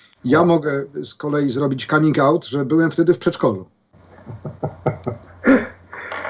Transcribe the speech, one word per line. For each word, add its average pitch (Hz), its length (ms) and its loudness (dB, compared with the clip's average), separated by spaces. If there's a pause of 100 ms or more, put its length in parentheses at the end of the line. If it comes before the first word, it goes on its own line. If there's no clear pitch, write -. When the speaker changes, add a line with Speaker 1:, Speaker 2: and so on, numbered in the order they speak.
(260)
Speaker 1:
Ja 147 160 4
Speaker 2:
O. 175 40 4
Speaker 1:
mogę 156 260 2 (320)
z - 120 -12
kolei 147 340 -2
zrobić 135 360 -2
coming 156 340 2
out, 147 260 2
że 143 200 -4
byłem 156 260 2
wtedy 170 220 2
w 165 40 -2
przedszkolu. 110 480 -2
Speaker 2:
<laughs> - 60 -20 (2500)